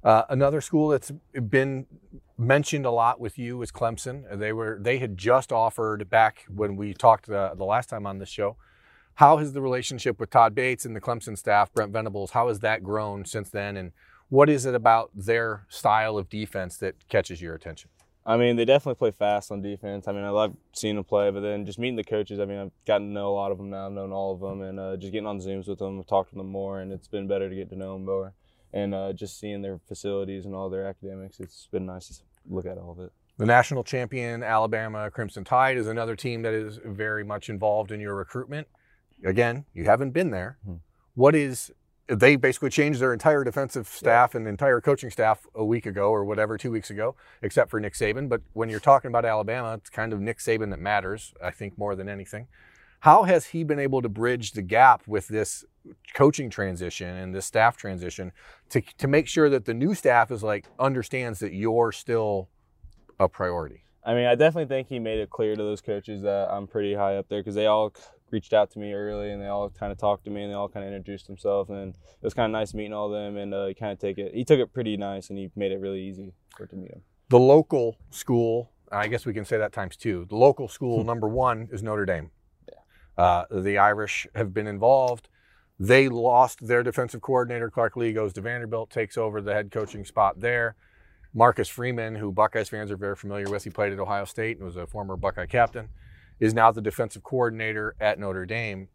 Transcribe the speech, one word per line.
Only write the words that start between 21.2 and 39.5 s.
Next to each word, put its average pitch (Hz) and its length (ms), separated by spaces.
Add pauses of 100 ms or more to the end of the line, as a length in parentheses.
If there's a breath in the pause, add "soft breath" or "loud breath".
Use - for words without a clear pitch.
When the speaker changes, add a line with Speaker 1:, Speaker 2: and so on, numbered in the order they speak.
Speaker 2:
but 98 120
then 104 240
just 98 140
meeting 123 160
the 110 80
coaches, 104 360
I 101 60
mean, 101 120
I've 98 140 (140)
gotten 101 220
to 101 60
know 101 160
a 101 60
lot 101 160
of 95 60
them 98 120
now, 98 180
known 98 240
all 98 220
of 90 80
them, 98 200
and, 95 180
uh, 95 180
just 95 160
getting 107 140
on 101 120
Zooms 95 280
with 98 120
them, 95 240
talked 98 280
to - 40
them 95 120
more, 98 340
and 95 100
it's 92 160
been 98 200
better 98 200
to 92 80
get 92 140
to 92 60
know 95 180
them 95 120
more, 95 280 (400)
and, 101 220
uh, 98 180
just 95 260
seeing 104 220
their 98 260
facilities 98 580
and 98 100
all 95 160
their 95 160
academics, 95 520
it's - 320
been 92 140
nice 92 220
to - 80 (340)
look 92 160
at 92 140
all 87 120
of 87 80
it. 90 140 (240)
Speaker 1:
The 107 80
national 120 380
champion, 120 580
Alabama 110 680
Crimson 104 320
Tide, 131 340
is 110 100
another 113 280
team 117 260
that 113 120
is 107 300
very 107 400
much 104 240
involved 104 440
in 104 100
your 101 140
recruitment. 131 520 (560)
Again, 117 500